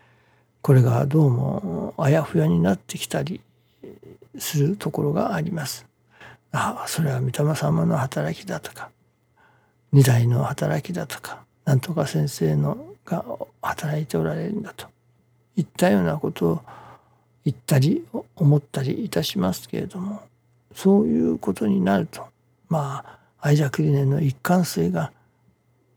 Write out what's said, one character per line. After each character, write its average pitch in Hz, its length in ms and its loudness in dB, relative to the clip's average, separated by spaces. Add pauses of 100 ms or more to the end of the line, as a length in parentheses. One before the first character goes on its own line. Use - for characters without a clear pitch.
(640)
こ 147 120 4
れ 131 80 8
が 123 240 2
ど 151 200 4
う 135 40 6
も 147 680 -2
あ 139 120 2
や 156 120 4
ふ 147 160 -2
や 156 80 4
に 170 140 4
な 185 140 4
っ - 20 2
て - 220 -14
き - 100 -8
た - 140 -2
り 160 180 -6 (1000)
す - 200 -4
る 156 180 2
と 170 140 -6
こ 156 120 -4
ろ 147 100 0
が 196 220 0
あ 165 60 -2
り 151 100 -4
ま 156 160 -6
す。 - 200 -12 (680)
「あ - 320 -2
あ、 - 40 -10
そ - 140 -4
れ 147 80 0
は 127 100 -2
御 131 60 -2
霊 147 300 0
様 160 280 0
の 170 140 2
働 151 400 -4
き - 80 -18
だ」 180 140 -8
と - 120 -14
か、 - 180 -18 (1000)
「二 139 120 8
代 120 240 4
の 120 160 2
働 - 360 -2
き - 120 -10
だ」 180 160 -6
と - 120 -12
か、 - 240 -16 (220)
「な 143 80 4
ん 127 60 4
と 175 120 -4
か 156 140 0
先 151 220 0
生 156 260 0
の 226 400 -2 (100)
が - 200 -6 (360)
働 151 400 -4
い 156 60 -4
て - 100 -4
お 160 80 0
ら 160 100 -4
れ 165 120 -6
る 190 60 -6
ん 214 100 -6
だ」 208 140 -14
と - 100 -16 (680)
い 175 60 2
っ - 40 -4
た - 240 0
よ 101 100 2
う 90 40 0
な 78 140 0
こ 78 120 -4
と 85 200 0
を - 120 -4 (840)
言 147 80 0
っ - 40 -12
た - 220 0
り 202 280 2 (300)
思 147 200 6
っ 143 40 2
た - 220 -6
り 139 220 -4
い 202 40 -8
た - 140 0
し - 160 -4
ま 185 140 0
す - 160 -10
け - 120 -6
れ - 60 -6
ど 190 120 -12
も、 202 240 -8 (520)
そ 196 280 4
う 226 40 2
い 165 140 2
う 165 180 0
こ 196 160 -4
と 214 120 -4
に 196 140 2
な 190 180 4
る 165 80 0
と、 - 220 -16 (400)
ま 135 380 -4
あ、 - 120 -20 (220)
愛 147 160 4
楽 151 260 0
理 151 80 2
念 139 200 2
の 143 100 0
一 139 220 0
貫 180 220 2
性 170 260 -2
が 139 220 -4 (840)